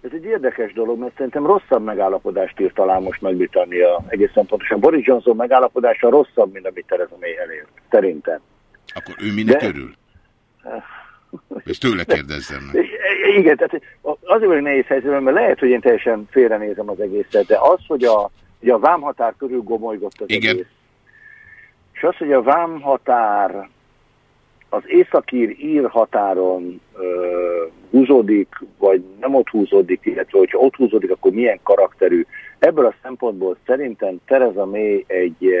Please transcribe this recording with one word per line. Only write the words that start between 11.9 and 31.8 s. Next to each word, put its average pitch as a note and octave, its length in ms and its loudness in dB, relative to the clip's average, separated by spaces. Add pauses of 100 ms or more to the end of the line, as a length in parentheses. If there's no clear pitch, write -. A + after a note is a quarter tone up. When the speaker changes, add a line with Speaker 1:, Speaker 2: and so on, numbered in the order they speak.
Speaker 2:
kérdezzem C#2+ 720 -6
meg. - 100 0
Speaker 1:
I-, G3+ 540 0
igen, D#3+ 200 4
tehát E3 240 -4 (400)
azért G3+ 280 2
vagyok D3 140 2
nehéz C#3 220 0
helyzetben, C#3 380 -2
mert C3 120 2
lehet, G#3 240 2
hogy B2+ 100 2
én B2 120 4
teljesen A2+ 500 0
félrenézem G#2+ 580 0
az F#2 100 -10
egészet, G2+ 460 -2
de G#2+ 160 2
az, E3 260 4
hogy C3+ 160 -2
a, G#2+ 280 2 (280)
hogy A2 100 0
a A#2 100 4
vámhatár C#3+ 580 0
körül B2+ 240 -6
gomolygott G#2+ 600 -8
az G2+ 80 -12
Speaker 2:
Igen. G#2+ 240 -2
Speaker 1:
egész, F#2 120 -6 (1300)
és - 100 -12
az, F3 120 0
hogy D3 160 -4
a C3 100 4
vámhatár B2 1300 0 (1000)
az - 160 -4
északír-ír C#3+ 1000 0
határon, F#2 920 -2 (160)
ö, F2+ 680 -4 (240)
húzódik, A#2 580 4 (300)
vagy F#2+ 260 4 (160)
nem C3 160 -4
ott B2 140 2
húzódik, G2 540 2
illetve G2 340 -2
hogyha F#2+ 220 2
ott C3+ 160 2
húzódik, G2+ 360 0
akkor F#2+ 200 2
milyen A2 320 0
karakterű. F#2 640 2 (340)